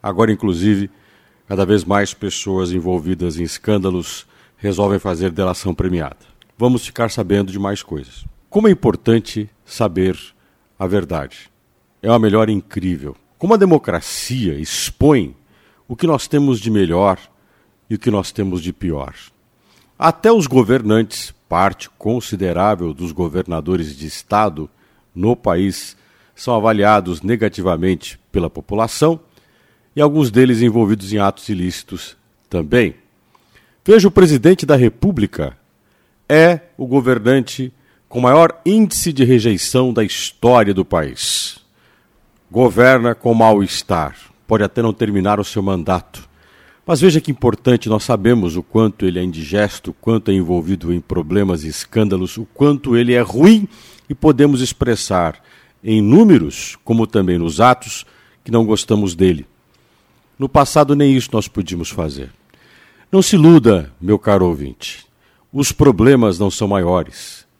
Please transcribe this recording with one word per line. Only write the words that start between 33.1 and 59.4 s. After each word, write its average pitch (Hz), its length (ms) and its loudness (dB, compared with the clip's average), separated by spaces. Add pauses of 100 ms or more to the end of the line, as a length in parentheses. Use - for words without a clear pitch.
Veja, 202 240 6
o 180 40 4
presidente 160 540 4
da 147 100 4
República 117 840 -2 (720)
é 160 320 4 (180)
o 131 80 -8
governante 127 840 0 (380)
com 123 100 -8
maior 147 460 4
índice 190 480 0
de 135 100 2
rejeição 120 720 0
da 110 100 0
história 113 680 0
do 92 100 -2
país. - 760 -6 (920)
Governa 120 640 2
com 120 180 -2
mal-estar. 101 840 0 (320)
Pode 107 160 0
até 101 180 -4
não 113 120 0
terminar 104 460 -2
o 101 60 -4
seu 101 180 -6
mandato. 92 640 -6 (580)
Mas 160 160 -2
veja 160 180 4
que 151 120 -6
importante, 120 580 0
nós 107 140 -2
sabemos 104 520 0
o 90 60 -6
quanto 110 440 -2
ele 90 120 -2
é 90 60 -4
indigesto, 90 680 -6
o 80 40 -14
quanto 113 360 -2
é 98 60 2
envolvido 87 580 -2
em 87 80 -4
problemas 90 640 -2
e 80 40 -10
escândalos, 92 680 -4
o 113 160 -10
quanto 139 420 0
ele 120 180 2
é 123 80 2
ruim 165 460 4 (400)
e 147 60 -10
podemos 143 480 2
expressar 101 800 -4 (460)
em 110 140 2
números, 123 840 4
como 113 220 0
também 92 320 0
nos 85 240 -2
atos, - 440 0 (380)
que 113 80 -10
não 113 140 2
gostamos 104 480 -2
dele. 85 320 0 (920)